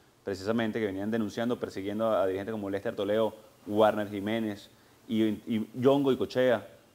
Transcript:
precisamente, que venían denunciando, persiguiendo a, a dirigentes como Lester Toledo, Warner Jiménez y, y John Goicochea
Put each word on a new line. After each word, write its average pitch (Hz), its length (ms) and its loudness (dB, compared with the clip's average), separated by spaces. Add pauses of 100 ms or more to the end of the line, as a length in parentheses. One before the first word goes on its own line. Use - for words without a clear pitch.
(220)
precisamente, 107 560 -2
que 110 80 0
venían 98 240 -4
denunciando, 113 480 -2
persiguiendo 101 480 -4
a, 104 160 2
a 98 60 2
dirigentes 98 240 -4
como 101 180 -6
Lester 101 240 -4
Toledo, 107 400 0 (320)
Warner 104 420 4
Jiménez 107 640 -4 (380)
y, 110 140 0
y 110 460 0 (140)
John 139 220 6
Goicochea 127 600 2 (300)